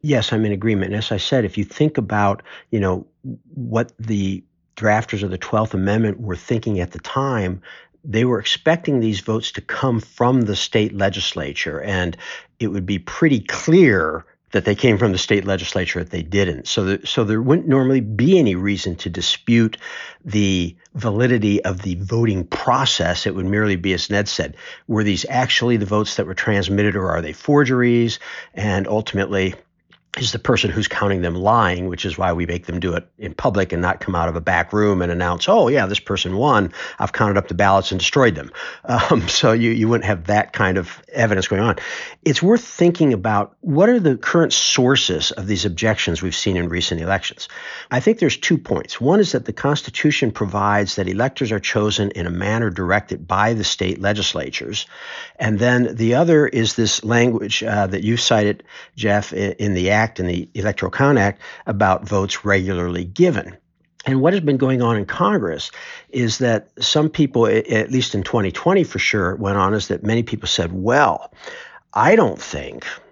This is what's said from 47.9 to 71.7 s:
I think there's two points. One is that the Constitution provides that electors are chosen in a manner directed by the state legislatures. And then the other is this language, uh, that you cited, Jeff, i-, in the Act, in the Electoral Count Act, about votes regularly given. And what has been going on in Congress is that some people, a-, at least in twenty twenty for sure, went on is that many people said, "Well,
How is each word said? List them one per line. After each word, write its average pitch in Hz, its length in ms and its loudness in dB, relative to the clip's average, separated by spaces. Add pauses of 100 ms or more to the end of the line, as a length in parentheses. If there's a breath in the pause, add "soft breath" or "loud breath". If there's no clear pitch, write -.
I 127 80 0
think 220 180 2
there's 160 200 0
two 170 200 2
points. - 420 -6
One 160 200 4
is 190 140 2
that 123 120 -2
the 110 80 -8
Constitution 143 800 0
provides 101 640 -2
that 92 120 -2
electors 110 440 -2
are 104 80 -2
chosen 104 520 0
in 87 140 -6
a 87 60 -4
manner 104 400 -2
directed 90 560 -2
by 104 260 2
the 107 100 -2
state 95 380 -4
legislatures. 95 840 -4 (480 loud breath)
And 107 240 -2
then 123 360 2
the 113 200 2
other 156 320 6
is 113 280 0
this 110 280 0
language, 113 580 2
uh, 104 260 0
that 95 160 -4
you 113 140 2
cited, 104 460 2 (320 loud breath)
Jeff, 104 360 0
i-, - 40 -8 (240)
in 104 160 0
the 90 160 2
Act, 110 280 0
in 90 80 -2
the 87 260 -4
Electoral 95 380 -4
Count 139 260 4
Act, 101 240 2 (240 loud breath)
about 98 420 2
votes 98 380 -2
regularly 90 580 0
given. 123 540 0 (480)
And 135 160 2
what 165 120 4
has 196 80 0
been 147 160 2
going 131 240 2
on 117 140 2
in 101 100 -2
Congress 135 640 -2 (400 loud breath)
is 120 280 -2
that 117 320 0 (100)
some 151 300 2
people, 135 360 2
a-, 107 180 2
at 110 280 0
least 127 240 0
in 98 80 0
twenty 101 280 0
twenty 180 340 2
for - 140 -8
sure, 95 360 0
went 98 220 -2
on 98 160 2
is 104 160 -2
that - 140 -4
many 113 200 0
people 113 240 -6
said, 87 240 -2
"Well, 101 600 0 (600 loud breath)